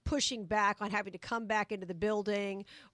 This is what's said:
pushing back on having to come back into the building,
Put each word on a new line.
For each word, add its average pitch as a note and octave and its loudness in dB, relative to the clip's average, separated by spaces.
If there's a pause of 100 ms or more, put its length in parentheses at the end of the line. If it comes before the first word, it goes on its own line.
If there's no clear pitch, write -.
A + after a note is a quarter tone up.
pushing C4 0
back G3+ 4
on G3+ -2
having G3 -2
to F3+ -8
come A#3 -4
back G#3 0
into F#3+ -6
the F3 -4
building, G3+ 0 (300)